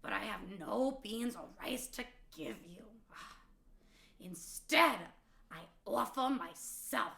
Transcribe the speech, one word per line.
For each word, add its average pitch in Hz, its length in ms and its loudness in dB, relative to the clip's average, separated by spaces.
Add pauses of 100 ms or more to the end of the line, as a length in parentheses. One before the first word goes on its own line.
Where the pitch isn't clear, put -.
but - 120 -4
I 196 60 2
have 196 220 -4 (180)
no 262 420 2
beans 233 340 -2
or - 100 -10 (160)
rice 254 260 -2
to - 160 -6 (320)
give 269 220 -6 (100)
you. 180 160 -16 (280)
<sighs> - 1080 -20
Instead, 269 760 4 (540)
I 170 80 -10 (260)
offer 254 440 2
myself - 880 -2